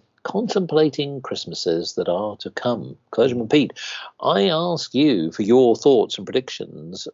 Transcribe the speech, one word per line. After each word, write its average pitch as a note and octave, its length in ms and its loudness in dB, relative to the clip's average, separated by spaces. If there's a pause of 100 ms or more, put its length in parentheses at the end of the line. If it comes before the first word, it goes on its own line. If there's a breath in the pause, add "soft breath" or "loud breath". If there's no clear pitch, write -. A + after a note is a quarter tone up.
(240)
contemplating D#3 960 0
Christmases E2+ 760 -4
that F2+ 120 -2
are G2+ 300 -2
to - 120 -12
come. - 480 -6 (140)
Clergyman A#2+ 380 0
Pete, D3 240 2 (480 loud breath)
I F#3+ 280 2
ask E3+ 440 -2
you A#2 400 2
for G#2+ 100 -4
your A#2+ 320 6
thoughts B2+ 420 4
and G2 80 -12
predictions - 880 -8